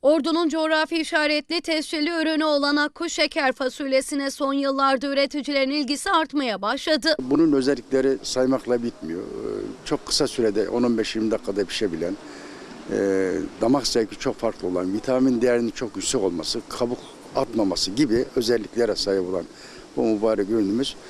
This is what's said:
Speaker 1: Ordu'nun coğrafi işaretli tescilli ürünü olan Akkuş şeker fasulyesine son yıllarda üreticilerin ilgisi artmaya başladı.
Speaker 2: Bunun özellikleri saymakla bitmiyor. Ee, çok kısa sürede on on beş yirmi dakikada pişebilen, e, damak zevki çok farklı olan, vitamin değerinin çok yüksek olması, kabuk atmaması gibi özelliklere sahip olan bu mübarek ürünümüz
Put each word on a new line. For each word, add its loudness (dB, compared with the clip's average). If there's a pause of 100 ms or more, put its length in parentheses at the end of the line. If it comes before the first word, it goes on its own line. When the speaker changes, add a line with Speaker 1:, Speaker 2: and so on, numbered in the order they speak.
Speaker 1:
Ordu'nun 4
coğrafi 0
işaretli 0
tescilli -2
ürünü 0
olan 2
Akkuş -2
şeker 0
fasulyesine -2
son -2
yıllarda 2
üreticilerin 0
ilgisi -2
artmaya 0
başladı. 2
Speaker 2:
Bunun 4
özellikleri 2
saymakla 0
bitmiyor. -6
Ee, -8
çok -2
kısa 0
sürede 0
on 0
on 2
beş -2
yirmi 0
dakikada -2
pişebilen, -2 (720)
e, 2 (300)
damak 4
zevki 0
çok -2
farklı -4
olan, 0
vitamin 2
değerinin 4
çok -8
yüksek 0
olması, -2 (100)
kabuk -2 (360)
atmaması 0
gibi 2 (100)
özelliklere 0
sahip 0
olan -2 (520)
bu 0
mübarek 2
ürünümüz 0 (140)